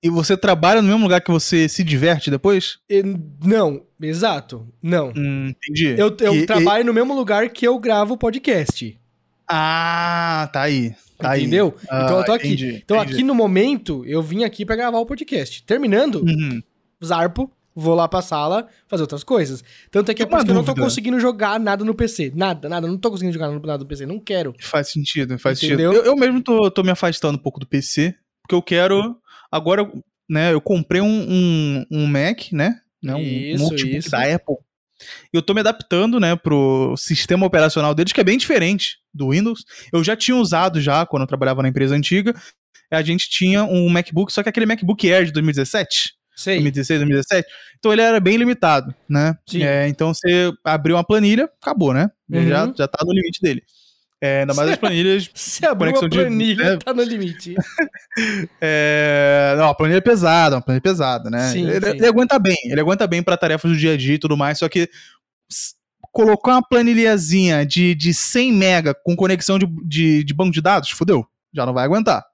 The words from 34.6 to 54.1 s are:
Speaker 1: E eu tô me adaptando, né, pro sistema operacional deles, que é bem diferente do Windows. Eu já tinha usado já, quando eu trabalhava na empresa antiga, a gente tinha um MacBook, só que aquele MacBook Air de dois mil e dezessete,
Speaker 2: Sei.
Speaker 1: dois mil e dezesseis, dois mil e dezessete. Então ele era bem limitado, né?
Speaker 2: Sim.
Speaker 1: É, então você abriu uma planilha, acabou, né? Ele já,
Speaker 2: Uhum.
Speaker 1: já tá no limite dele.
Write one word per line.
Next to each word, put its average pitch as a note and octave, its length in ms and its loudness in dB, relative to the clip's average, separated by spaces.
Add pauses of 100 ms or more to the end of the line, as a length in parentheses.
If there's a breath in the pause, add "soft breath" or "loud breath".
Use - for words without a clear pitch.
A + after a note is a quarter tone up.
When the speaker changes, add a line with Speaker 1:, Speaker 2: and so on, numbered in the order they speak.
Speaker 1:
E - 40 -4
eu E3 40 2
tô - 120 -2
me G#3+ 60 0
adaptando, G#3+ 580 0
né, F3 160 2
pro C3+ 600 0
sistema F3+ 500 -2
operacional D#3 480 2
deles, E3+ 200 0
que C4+ 80 0
é - 20 4
bem G3 140 2
diferente G3+ 600 0 (140)
do C#3 180 -2
Windows. G#3+ 340 -2 (260 loud breath)
Eu E3+ 100 2
já G3+ 140 0
tinha B3 220 0
usado F3 420 2
já, D3 260 2
quando C#3 180 -2
eu C3+ 40 -4
trabalhava C3 340 -2
na C3 60 2
empresa C3+ 260 0
antiga, F#3+ 400 0 (560 loud breath)
a D#3+ 120 0
gente E3 280 -2
tinha G3 360 2
um F3+ 240 2
MacBook, F3 420 0
só G#3 100 -2
que G3+ 60 -2
aquele A3+ 180 0
MacBook G#3 460 0
Air F#3 140 4
de D#3 80 -6
dois D3+ 100 0
mil D#3 80 2
e - 40 -2
dezessete, - 580 -4 (240)
Speaker 2:
Sei. F#3+ 180 -4
Speaker 1:
dois D#3 80 0
mil C#3+ 60 2
e - 20 -2
dezesseis, C#3+ 280 -2
dois D3 100 0
mil C#3 80 2
e - 40 2
dezessete. F#3 280 -2 (300 loud breath)
Então G#3+ 120 0
ele A3 100 2
era A3+ 200 4
bem G3 160 2
limitado, D#3+ 580 0 (140)
né? D3+ 260 2 (100)
Speaker 2:
Sim. E3+ 180 -2
Speaker 1:
É, C#3+ 260 0
então D#3+ 240 -2
você F3+ 360 2 (140)
abriu D#3+ 320 0
uma E3+ 80 2
planilha, G#3+ 460 2 (120)
acabou, F#3+ 320 0
né? E3 160 2 (220)
Ele E3 160 2
já, D3 180 2
Speaker 2:
Uhum. C4 120 -6
Speaker 1:
já C#3 100 0
tá - 180 -6
no F3 60 -2
limite F#3 300 -2
dele. D3 200 -2 (600 soft breath)